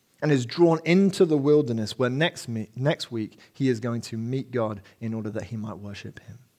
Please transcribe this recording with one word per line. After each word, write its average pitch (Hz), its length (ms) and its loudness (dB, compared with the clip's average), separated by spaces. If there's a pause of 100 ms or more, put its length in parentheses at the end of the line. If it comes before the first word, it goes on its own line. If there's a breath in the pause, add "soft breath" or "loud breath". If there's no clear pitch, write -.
(220)
and 151 80 0
is 131 160 2
drawn 165 380 4
into 185 420 4
the 156 120 2
wilderness 135 600 2
where 123 120 2
next 147 400 -2
me-, 110 260 -6
next 139 360 -2
week 113 280 -6 (140 soft breath)
he 135 160 0
is 113 100 0
going 117 220 -4
to - 160 -10
meet 123 340 -6
God 110 300 -4 (180 soft breath)
in 113 140 -6
order 110 160 -6
that 104 160 -8
he 113 120 -10
might 104 200 -10
worship 101 420 -14
him. - 200 -20 (200)